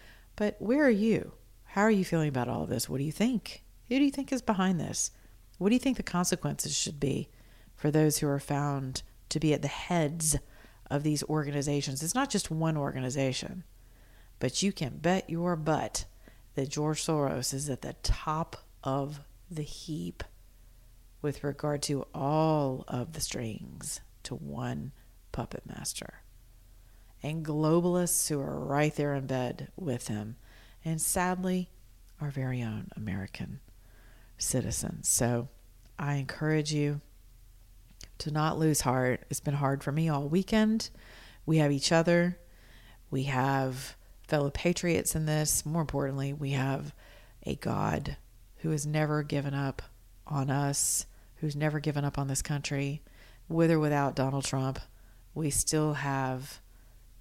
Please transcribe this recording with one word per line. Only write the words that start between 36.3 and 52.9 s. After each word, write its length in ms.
you 280
to 140
not 260
lose 220
heart. 500
It's 80
been 160
hard 300
for 80
me 160
all 200
weekend. 640
We 120
have 120
each 220
other. 480
We 160
have 720
fellow 240
patriots 640
in 120
this. 380
More 180
importantly, 500
we 180
have 420
a 100
God 600
who 140
has 140
never 380
given 320
up 280
on 240
us, 560
who's 180
never 240
given 260
up 140
on 80
this 160
country. 580